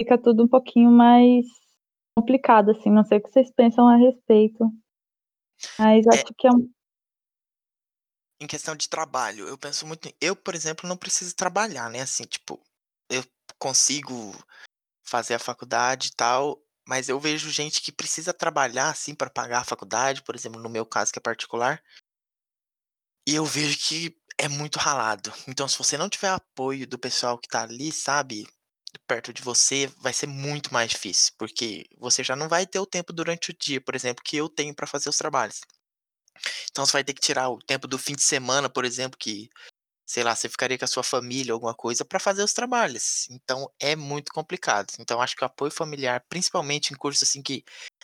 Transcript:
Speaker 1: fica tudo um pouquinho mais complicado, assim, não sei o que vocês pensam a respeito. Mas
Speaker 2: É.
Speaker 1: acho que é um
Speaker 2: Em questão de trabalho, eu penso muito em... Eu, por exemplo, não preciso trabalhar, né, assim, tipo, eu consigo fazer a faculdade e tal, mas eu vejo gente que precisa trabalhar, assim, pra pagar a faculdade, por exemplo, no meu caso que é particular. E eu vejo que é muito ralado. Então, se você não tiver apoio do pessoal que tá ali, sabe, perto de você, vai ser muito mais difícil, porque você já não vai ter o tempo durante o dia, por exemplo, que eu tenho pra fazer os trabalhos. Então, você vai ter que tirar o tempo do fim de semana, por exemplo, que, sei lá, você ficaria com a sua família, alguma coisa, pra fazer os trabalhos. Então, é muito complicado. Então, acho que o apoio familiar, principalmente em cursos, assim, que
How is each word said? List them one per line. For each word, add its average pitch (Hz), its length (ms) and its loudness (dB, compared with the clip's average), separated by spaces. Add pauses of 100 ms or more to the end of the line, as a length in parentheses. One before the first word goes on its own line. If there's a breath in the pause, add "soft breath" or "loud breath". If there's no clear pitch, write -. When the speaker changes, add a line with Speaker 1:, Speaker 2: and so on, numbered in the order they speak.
Speaker 1:
fica 233 180 4
tudo 233 260 6
um 240 40 4
pouquinho 247 420 6
mais 240 560 10 (680)
complicado, 226 540 6
assim, 220 200 2
não 208 140 8
sei 214 140 4
o 208 40 2
que - 100 -16
vocês 262 180 6
pensam 240 380 6
a 240 80 10
respeito. 226 680 6 (1120)
Mas 220 280 8
Speaker 2:
É. 226 160 8
Speaker 1:
acho - 140 -10
que - 100 2
é 247 60 10
um 247 180 4 (1700)
Speaker 2:
Em 147 60 -12
questão 156 300 -8
de - 120 -6
trabalho, 123 600 -4
eu 131 100 -12
penso 143 260 -8
muito 160 240 -14
em... - 120 -18
Eu, 175 160 0
por - 180 -8
exemplo, 160 340 -8
não 180 80 -6
preciso 180 380 -6
trabalhar, 180 560 -4
né, 120 120 -10
assim, 131 220 -6
tipo, - 360 -14 (500)
eu 127 140 -4 (340)
consigo 131 720 -2 (720 soft breath)
fazer 117 300 -2
a 117 60 -2
faculdade 123 680 -2
e - 60 -10
tal, 131 480 0 (240)
mas 131 220 -6
eu 135 100 -2
vejo 151 320 -4
gente 147 300 -4
que - 100 -12
precisa 160 420 -8
trabalhar, 143 580 -2
assim, 147 240 -10
pra 131 160 -6
pagar 123 300 -4
a 123 40 -12
faculdade, 120 580 -4
por 120 140 -12
exemplo, 113 240 -14
no 117 80 -12
meu 113 180 -6
caso - 260 -2
que - 60 -12
é - 40 -14
particular. 120 600 -4 (1400 soft breath)
E 147 80 -2
eu 156 100 0
vejo 147 340 -4
que 160 380 -6 (220)
é 147 100 -4
muito 147 300 -8
ralado. 110 540 -2 (160)
Então, 135 180 -6
se 131 100 -4
você 143 220 -4
não 180 100 -4
tiver 202 220 -6
apoio 135 560 -6
do 123 120 -12
pessoal 123 400 -4
que - 100 -18
tá 117 140 -4
ali, 123 280 -10
sabe, 135 560 -4 (600)
perto 120 260 -6
de 117 100 -14
você, 135 460 0 (100)
vai 127 140 -4
ser - 160 -4
muito 143 440 -8
mais 117 180 0
difícil, - 480 0
porque 110 480 -8 (120)
você 120 240 -2
já 131 140 -4
não 156 120 -8
vai 175 180 0
ter 190 120 -6
o 196 80 -2
tempo 180 260 -8
durante 170 380 -6
o 165 80 -16
dia, 135 220 -4
por 127 160 -8
exemplo, 123 280 -4
que - 120 -6
eu 156 120 -2
tenho 147 260 -6
pra 147 120 -8
fazer 143 220 -6
os 147 100 -2
trabalhos. 135 420 -4 (1120 loud breath)
Então, 135 160 -4
você - 60 2
vai 139 120 0
ter 139 100 -8
que - 60 -14
tirar 131 300 -2
o 117 80 -8
tempo 135 300 -6
do 131 100 -6
fim 143 160 -6
de - 80 -4
semana, 131 480 0
por 127 140 -4
exemplo, 131 340 -6
que, 110 320 -10 (560 soft breath)
sei - 160 -4
lá, 117 120 0
você 117 140 -6
ficaria 127 300 -6
com 139 60 -6
a 127 40 -4
sua 127 140 -4
família, 123 500 -4
alguma 117 220 -6
coisa, 117 300 -6
pra - 160 -4
fazer 196 220 -2
os 214 100 -2
trabalhos. 226 800 -4
Então, 131 400 -8 (100)
é 147 160 -2
muito 147 360 -10
complicado. 147 680 -4
Então, 117 200 -4
acho 127 160 -2
que - 60 -6
o 131 40 -2
apoio 143 260 -6
familiar, 139 560 -6
principalmente 147 640 -4
em 139 40 -14
cursos, 139 320 -2
assim, 139 140 -4
que 135 220 -8 (400 loud breath)